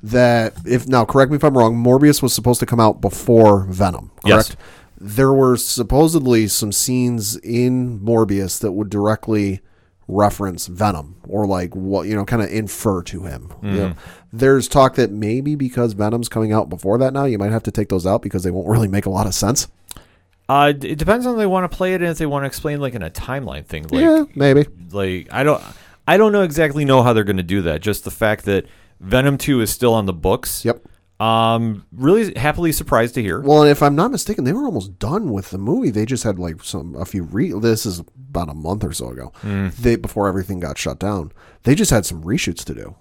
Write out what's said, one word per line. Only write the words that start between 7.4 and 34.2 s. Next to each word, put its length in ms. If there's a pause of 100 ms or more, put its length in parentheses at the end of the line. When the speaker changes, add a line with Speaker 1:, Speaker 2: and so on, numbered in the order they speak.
Speaker 1:
Morbius 580
that 140
would 160
directly 720 (460)
reference 600
Venom 480 (120)
or, 200
like, 280
what, 320
you 80
know, 100
kinda 300
infer 480
to 200
him. 280 (120)
You 80
know, 180
Speaker 2:
Mm-hmm. 100 (340)
Speaker 1:
there's 340
talk 280
that 160
maybe 440
because 380
Venom's 360
coming 220
out 180
before 300
that 140
now, 120
you 120
might 140
have 120
to 80
take 180
those 160
out 160
because 220
they 80
won't 160
really 220
make 160
a 40
lot 180
of 60
sense. 360 (800)
Speaker 2:
Uh, 240
d-, 160
it 100
depends 260
on 100
if 40
they 60
wanna 240
play 240
it 80
and 100
if 60
they 80
wanna 200
explain, 360
like, 120
in 80
a 80
timeline 560
thing. 180
Like, 180
Speaker 1:
Yeah, 240 (100)
maybe. 320 (240)
Speaker 2:
like, 400
I 120
don't, 200 (420)
I 120
don't 160
know 100
exactly 400
know 200
how 100
they're 100
gonna 180
do 200
that. 200
Just 220
the 80
fact 340
that 200 (340)
Venom 380
two 240
is 100
still 220
on 140
the 60
books. 520
Speaker 1:
Yep. 180 (380)
Speaker 2:
Um, 720
really 440
happily 360
surprised 420
to 80
hear. 200
Speaker 1:
Well, 200
and 80
if 140
I'm 120
not 140
mistaken, 340